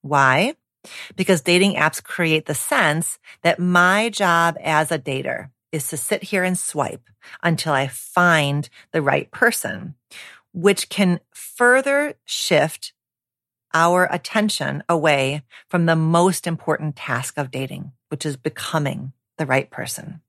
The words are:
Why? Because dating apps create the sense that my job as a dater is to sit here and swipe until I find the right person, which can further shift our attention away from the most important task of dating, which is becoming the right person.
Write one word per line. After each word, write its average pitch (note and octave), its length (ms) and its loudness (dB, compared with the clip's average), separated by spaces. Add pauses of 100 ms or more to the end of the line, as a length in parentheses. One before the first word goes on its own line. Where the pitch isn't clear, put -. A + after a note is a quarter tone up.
Why? C#3+ 520 4 (600)
Because F#3 240 2
dating F#3 360 4
apps D#3 260 0
create D#3+ 420 0
the D3+ 100 -4
sense E3 640 0 (240)
that E3+ 160 2
my F3+ 520 4
job E3+ 520 2
as D#3 300 2
a D#3 60 -2
dater C3+ 500 -6 (240)
is D3+ 160 -6
to D#3 80 -8
sit - 280 -4
here F#3 200 -2
and F3+ 140 -2
swipe - 500 -6 (340)
until D#3+ 300 -2
I C3+ 140 0
find D3 840 0 (240)
the - 80 0
right C#3+ 300 0
person, - 640 -2 (580)
which F#3+ 380 0
can F3+ 300 0 (120)
further C4+ 840 0 (120)
shift - 680 -2 (840)
our F3 360 4
attention D#3+ 760 -4
away D3 540 2 (260)
from E3+ 160 0
the E3 120 4
most E3+ 500 2
important D#3 500 -4
task - 400 -6
of C3+ 140 -6
dating, C3+ 420 -10 (160)
which D3 160 -10
is C#3+ 140 -6
becoming C#3 720 -6 (240)
the D#3+ 80 -4
right C3 260 0
person. - 580 -12